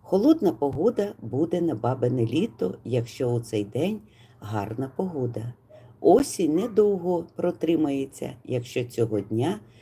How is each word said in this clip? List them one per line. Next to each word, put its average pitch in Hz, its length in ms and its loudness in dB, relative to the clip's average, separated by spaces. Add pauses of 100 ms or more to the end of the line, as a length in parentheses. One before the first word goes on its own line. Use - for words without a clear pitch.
Холодна 220 520 4
погода 202 680 0
буде 151 380 -2
на 165 140 0
Бабине 123 520 0
літо, 185 580 -2
якщо 120 460 -2
у 120 100 0
цей 110 240 -2
день 175 360 -2 (400)
гарна 110 560 -6
погода. 123 580 -4 (460)
Осінь 180 540 4
недовго 185 720 2 (100)
протримається, 151 960 -2 (120)
якщо 123 400 -4
цього 110 360 -2
дня 123 400 -2 (220)